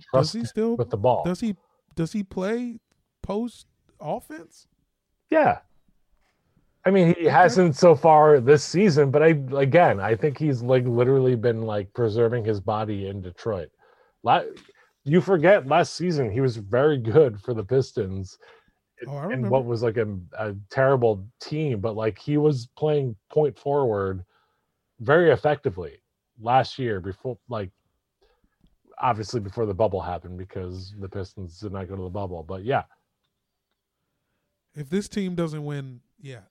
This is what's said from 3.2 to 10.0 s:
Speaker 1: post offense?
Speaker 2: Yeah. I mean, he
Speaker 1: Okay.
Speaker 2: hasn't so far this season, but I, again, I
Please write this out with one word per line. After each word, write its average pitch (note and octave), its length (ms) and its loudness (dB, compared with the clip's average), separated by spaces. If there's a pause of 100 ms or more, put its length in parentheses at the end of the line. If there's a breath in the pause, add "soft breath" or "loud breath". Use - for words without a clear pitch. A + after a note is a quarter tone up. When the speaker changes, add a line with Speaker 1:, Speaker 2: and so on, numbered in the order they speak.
Speaker 1:
post A3 460 -8 (320)
offense? A#3 680 -12 (600)
Speaker 2:
Yeah. D#4 300 2 (1200)
I F#3 60 2
mean, F#3+ 200 6
he - 40 6
Speaker 1:
Okay. E3 160 0
Speaker 2:
hasn't E3 460 4
so F3 200 8
far D3+ 440 8
this C#3 240 4
season, D#3 480 2
but D3 100 4
I, D#3+ 180 4 (160)
again, C#3 440 4
I G#2+ 160 0